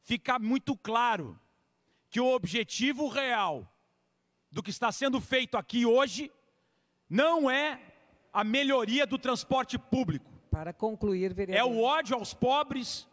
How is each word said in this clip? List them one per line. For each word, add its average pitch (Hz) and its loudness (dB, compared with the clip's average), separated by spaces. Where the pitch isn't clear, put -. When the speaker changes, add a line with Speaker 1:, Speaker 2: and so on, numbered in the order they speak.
Speaker 1:
ficar 247 -2
muito 240 -2
claro 220 -2
que 233 -2
o 254 4
objetivo 240 -2
real 208 -2
do 147 -8
que 202 -10
está 226 -2
sendo 269 0
feito 254 -2
aqui 233 0
hoje 247 2
não 285 4
é 277 0
a 208 0
melhoria 262 2
do 262 -4
transporte 254 -2
público. 180 -2
Speaker 2:
Para 160 -4
concluir, 196 -2
Speaker 1:
É 180 -10
Speaker 2:
vereador. 202 0
Speaker 1:
o 226 0
ódio 269 2
aos 208 -8
pobres 269 -2